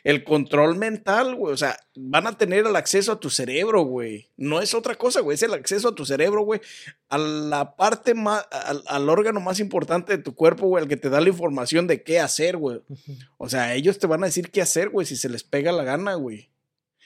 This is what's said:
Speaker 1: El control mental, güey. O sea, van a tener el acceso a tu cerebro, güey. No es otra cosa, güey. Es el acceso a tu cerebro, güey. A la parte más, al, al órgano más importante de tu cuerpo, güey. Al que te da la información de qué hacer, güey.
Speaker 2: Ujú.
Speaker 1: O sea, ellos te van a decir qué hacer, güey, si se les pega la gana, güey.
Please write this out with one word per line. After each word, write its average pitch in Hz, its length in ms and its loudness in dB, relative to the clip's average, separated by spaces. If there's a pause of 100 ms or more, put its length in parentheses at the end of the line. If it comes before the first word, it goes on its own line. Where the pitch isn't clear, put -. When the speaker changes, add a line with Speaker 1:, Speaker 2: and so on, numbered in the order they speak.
Speaker 1:
El 143 220 2
control 151 500 4
mental, 220 600 0
güey. 165 180 -2
O 131 40 -4
sea, 139 200 -2 (180)
van 139 320 0
a 226 100 -6
tener 202 280 2
el 214 100 2
acceso 190 380 2
a - 80 -6
tu 143 80 -8
cerebro, 160 540 2
güey. 120 520 -6
No 147 240 -2
es 208 140 -2
otra 233 220 -2
cosa, 247 260 0
güey. 151 140 0
Es 180 80 0
el 226 100 0
acceso 196 340 -2
a 226 80 0
tu 147 100 -8
cerebro, 160 360 2
güey. 208 180 0 (480)
A 143 100 -2
la 151 600 -2
parte 220 360 2
más, 214 380 0
al, 143 360 -6
al 143 220 0
órgano 208 300 2
más 185 220 -4
importante 180 560 -2
de 147 40 -10
tu 135 140 -12
cuerpo, 170 320 4
güey. 180 160 2
Al 143 60 -6
que 143 80 0
te 143 120 -4
da 139 120 4
la 180 80 2
información 165 580 -2
de 156 160 0
qué 165 160 0
hacer, 165 380 0
güey. 127 320 -6
Speaker 2:
Ujú. 143 240 -18 (240)
Speaker 1:
O 127 100 -10
sea, 120 260 -2
ellos 160 260 2
te 196 80 2
van 160 160 0
a 190 40 0
decir 175 240 -4
qué 196 100 0
hacer, 185 280 0
güey, 180 180 -2
si 135 80 -8
se 127 140 -6
les 117 140 -8
pega 143 280 -2
la 160 140 -2
gana, 180 300 -2
güey. 117 340 -8 (560)